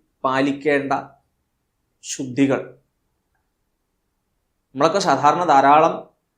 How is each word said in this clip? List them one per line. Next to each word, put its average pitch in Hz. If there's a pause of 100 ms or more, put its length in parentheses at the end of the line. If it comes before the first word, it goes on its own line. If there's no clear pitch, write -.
(240)
പാലിക്കേണ്ട 139 (1080)
ശുദ്ധികൾ. 131 (2000)
നമ്മളൊക്കെ 165
സാധാരണ 151
ധാരാളം 151 (280)